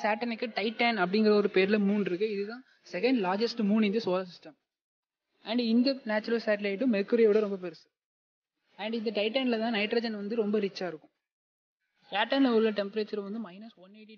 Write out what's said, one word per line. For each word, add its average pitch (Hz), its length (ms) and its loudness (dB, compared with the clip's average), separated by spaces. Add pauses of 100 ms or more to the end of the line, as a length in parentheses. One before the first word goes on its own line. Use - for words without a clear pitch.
சாட்டர்னுக்கு 226 440 -2 (100)
Titan 226 460 0
அப்படிங்கிற 208 380 4
ஒரு 202 140 0
பேர்ல 196 220 4 (100)
moon 208 220 0
இருக்கு. 180 260 -2
இதுதான் 214 280 -8 (300)
second 240 340 2
largest 220 420 0
moon 220 180 4
in 196 100 0
the 220 100 -2
solar 185 240 0
system. 156 220 -20 (920)
And 233 140 -2 (140)
இந்த 240 160 4 (220)
natural 220 360 -2
சேட்டலைட்டும் 208 480 0
மெர்க்குரியோட 214 500 4
ரொம்ப 196 200 -6
பெருசு. 165 220 -14 (920)
And 214 200 -6
இந்த 220 100 -4 (100)
டைட்டன்ல 226 440 0
தான் 233 160 -2
nitrogen 220 420 -2
வந்து 202 220 -6
ரொம்ப 208 220 0
ரிச்சா 190 260 -6
இருக்கும். - 220 -18 (1000)
சாட்டர்ன்ல 240 460 2
உள்ள 220 120 4 (100)
temperature 208 480 -6
வந்து 214 200 -8
மைனஸ் 208 360 -20
ஒன் 190 160 -20
எயிட்டி 214 180 -20